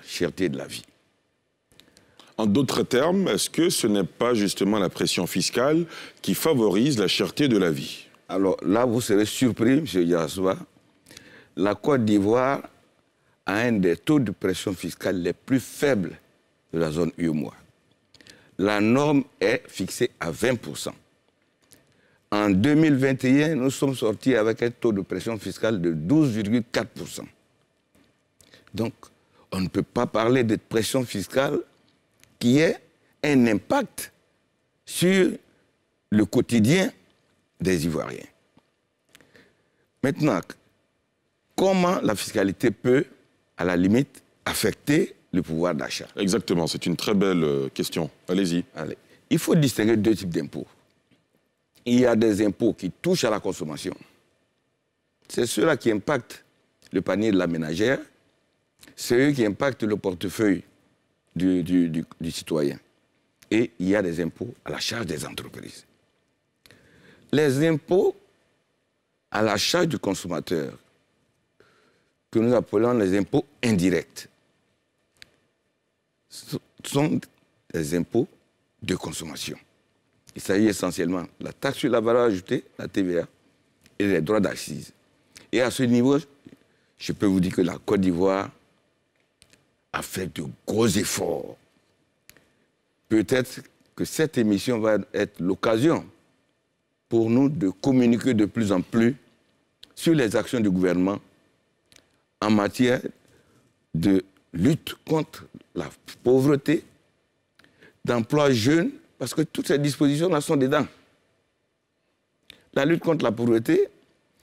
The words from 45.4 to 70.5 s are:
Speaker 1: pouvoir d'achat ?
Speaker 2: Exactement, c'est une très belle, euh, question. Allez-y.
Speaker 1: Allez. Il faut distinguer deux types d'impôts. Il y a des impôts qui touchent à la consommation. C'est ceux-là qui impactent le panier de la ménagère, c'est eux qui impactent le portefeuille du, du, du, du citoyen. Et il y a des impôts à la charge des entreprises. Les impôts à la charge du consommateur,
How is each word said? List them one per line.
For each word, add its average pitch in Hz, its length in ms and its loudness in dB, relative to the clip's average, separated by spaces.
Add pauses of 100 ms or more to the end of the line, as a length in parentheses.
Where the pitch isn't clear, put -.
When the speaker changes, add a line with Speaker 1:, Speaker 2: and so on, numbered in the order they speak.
Speaker 1:
pouvoir 82 340 -2
d'achat ? - 420 -8
Speaker 2:
Exactement, 90 500 0
c'est - 180 -6
une 85 120 0
très - 180 -2
belle, 92 300 2
euh, 69 260 0
question. 87 400 -4 (180)
Allez-y. 90 360 0 (100)
Speaker 1:
Allez. 78 240 -10 (320)
Il 170 80 2
faut - 160 0
distinguer 117 420 2
deux 107 200 2
types 92 120 -8
d'impôts. 73 380 -6 (1200)
Il 123 140 4
y 127 60 6
a 117 100 4
des 107 280 4
impôts 104 300 0
qui 92 160 -8
touchent 175 340 -2
à 117 60 2
la 101 100 -2
consommation. 85 560 -8 (1300)
C'est - 180 -2
ceux-là 147 320 0
qui 120 120 -2
impactent 117 540 -4 (480)
le 92 80 0
panier 98 300 0
de 98 80 4
la 90 80 0
ménagère, 85 540 -2 (960)
c'est 131 340 2
eux - 20 2
qui 123 140 0
impactent 120 380 -4
le 104 120 -2
portefeuille 92 640 -2 (720)
du, 90 300 0
du, 87 240 2
du, 80 160 -6 (160)
du 85 100 -6
citoyen. 76 480 -4 (720)
Et 113 300 0
il 92 80 -2
y 101 80 2
a 104 60 2
des 85 180 -4
impôts - 340 -8 (100)
à 76 60 -12
la 71 80 -8
charge 110 280 -6
des 73 200 -8
entreprises. - 580 -16 (1500)
Les 143 340 4
impôts 180 480 2 (1200)
à 104 100 0
la 104 140 0
charge 170 320 0
du 113 100 -4
consommateur, 85 800 -6 (1500)